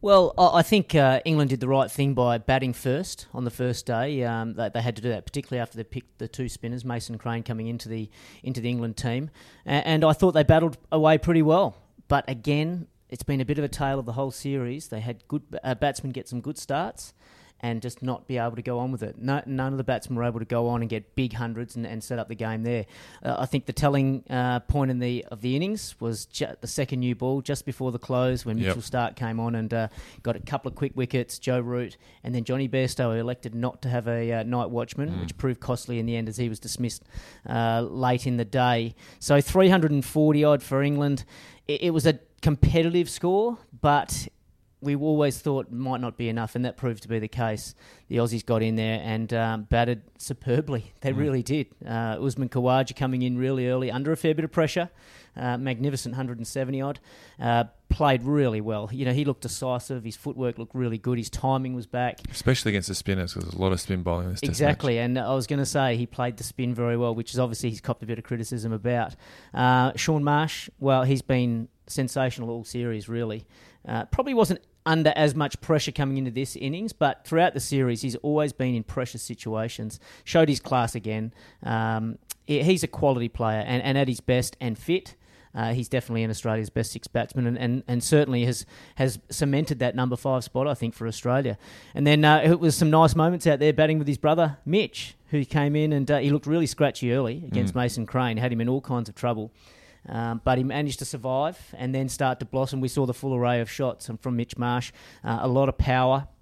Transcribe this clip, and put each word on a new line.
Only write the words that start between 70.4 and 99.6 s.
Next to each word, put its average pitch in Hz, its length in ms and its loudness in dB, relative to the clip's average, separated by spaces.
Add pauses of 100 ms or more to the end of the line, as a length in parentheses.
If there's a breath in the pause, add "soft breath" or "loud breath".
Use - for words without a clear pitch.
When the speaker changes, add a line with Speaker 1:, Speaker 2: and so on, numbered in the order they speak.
Speaker 1:
well, 131 260 2
he's 131 180 2
been 120 480 0 (180)
sensational 127 640 -2
all 117 160 -8
series, 113 420 -6
really. 113 400 -4 (400 soft breath)
Uh, 113 180 -4
probably 269 280 -2
wasn't 202 260 4 (260)
under 160 300 4
as 151 180 4
much 143 280 -2
pressure 156 320 0
coming 135 240 0
into 131 140 -2
this 127 260 -6
innings, 175 340 -6
but - 340 0
throughout 165 280 4
the 139 60 -2
series, 127 420 0
he's 123 160 -4
always 147 340 0
been 127 240 -2
in 113 80 -2
pressure - 340 -6
situations. 110 800 -6 (280 loud breath)
Showed 160 240 4
his 131 100 2
class 123 340 0
again. 110 400 -6 (280 loud breath)
Um, 113 560 -2 (280)
he, 147 180 0
he's 175 200 4
a 160 40 -4
quality 123 420 0
player, 110 360 0
and, 123 160 0
and 135 160 0
at 135 120 2
his 117 100 -4
best 127 400 0
and 117 180 -4
fit, - 380 -4 (400 soft breath)
uh, 113 180 -2
he's 123 140 -2
definitely 117 360 -2
in 110 60 0
Australia's 110 400 -2
best 117 220 -2
six - 160 -12
batsmen, 120 400 -2
and, 120 100 -2
and, 123 300 -2
and 120 160 -2
certainly 139 420 4
has, 120 200 -2 (300 loud breath)
has 127 240 0 (100)
cemented 143 500 0
that 120 160 0
number 127 220 -2
five 131 260 -2
spot, 131 240 -2
I 143 60 0
think, 117 200 -4
for 113 140 -6
Australia. 123 500 -2 (360 loud breath)
And 139 120 0
then, 151 200 6
uh, 151 180 8
it 160 160 6
was 160 160 4
some 160 140 4
nice 160 260 8
moments 165 320 2
out 143 120 4
there 151 120 6
batting 156 280 4
with 143 80 0
his 143 100 0
brother, 156 480 2
Mitch, - 500 -2 (120)
who 147 180 0
came 147 320 2
in 151 160 2
and, 139 180 0
uh, 147 60 4
he 135 120 2
looked 143 180 2
really 160 200 2
scratchy 127 460 0
early 131 340 -2
against 98 260 0
Speaker 2:
Mm. - 40 -2
Speaker 1:
Mason 120 280 -2
Crane, 123 320 0
had 123 140 0
him 117 80 -2
in 117 80 0
all 131 140 0
kinds 120 260 -4
of 104 80 -16
trouble. 113 380 -4 (560 soft breath)